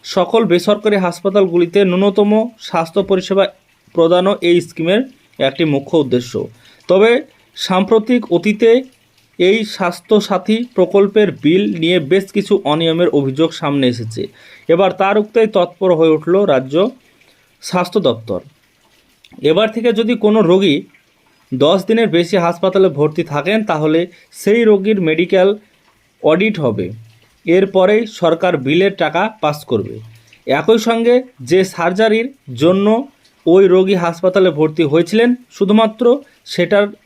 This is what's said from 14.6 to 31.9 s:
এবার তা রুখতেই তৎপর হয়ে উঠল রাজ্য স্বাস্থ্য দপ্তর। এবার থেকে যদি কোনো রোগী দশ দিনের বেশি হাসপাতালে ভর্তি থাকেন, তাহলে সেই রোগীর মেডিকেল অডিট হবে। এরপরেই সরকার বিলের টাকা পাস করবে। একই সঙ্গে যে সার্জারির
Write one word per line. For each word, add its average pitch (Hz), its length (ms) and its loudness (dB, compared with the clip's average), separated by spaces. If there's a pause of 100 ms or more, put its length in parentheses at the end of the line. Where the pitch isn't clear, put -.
এবার 180 240 2
তা 190 180 -2
রুখতেই 214 380 0
তৎপর 185 460 -2
হয়ে 160 220 4
উঠল 165 180 -2 (100)
রাজ্য 135 320 0 (840)
স্বাস্থ্য 180 380 -4
দপ্তর। 113 400 -4 (1000)
এবার 170 260 2
থেকে 233 240 -2
যদি 226 240 -2
কোনো 214 260 2
রোগী 180 340 2 (760)
দশ 143 340 2
দিনের 220 220 0
বেশি 170 280 -2
হাসপাতালে 185 520 0
ভর্তি 151 360 -2
থাকেন, 147 400 -4
তাহলে 156 360 0 (340)
সেই 226 300 0
রোগীর 208 360 2
মেডিকেল 180 480 2 (760)
অডিট 180 360 2
হবে। 107 280 -2 (600)
এরপরেই 190 600 2
সরকার 175 500 -2
বিলের 165 400 0
টাকা 165 260 -2 (180)
পাস 151 240 -4
করবে। 110 320 -6 (500)
একই 151 320 2
সঙ্গে 233 360 0 (260)
যে 156 240 0
সার্জারির 214 640 -2 (260)